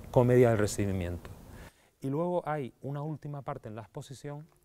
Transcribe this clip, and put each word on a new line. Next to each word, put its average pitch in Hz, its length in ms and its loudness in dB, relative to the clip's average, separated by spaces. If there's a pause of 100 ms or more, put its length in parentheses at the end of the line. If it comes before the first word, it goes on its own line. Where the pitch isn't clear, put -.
(100)
Comedia 123 400 8
del 110 80 4
Recibimiento. 95 720 -2 (720)
Y 139 80 -6
luego 170 400 -2
hay 147 240 -4 (100)
una 143 200 -8
última 147 400 -10
parte 139 260 -10
en 107 80 -12
la 113 60 -12
exposición 147 640 -14 (180)